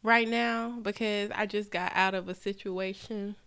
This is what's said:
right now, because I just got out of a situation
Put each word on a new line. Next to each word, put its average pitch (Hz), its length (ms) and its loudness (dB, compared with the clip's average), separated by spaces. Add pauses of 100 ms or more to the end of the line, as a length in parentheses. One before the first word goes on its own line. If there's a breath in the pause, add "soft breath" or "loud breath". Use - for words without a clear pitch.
right 226 260 6
now, 233 540 0
because 208 520 0
I 208 120 0
just 208 240 -2
got 175 240 -2
out 190 200 4
of 190 140 -4
a 185 60 -4
situation 196 1000 -4 (100)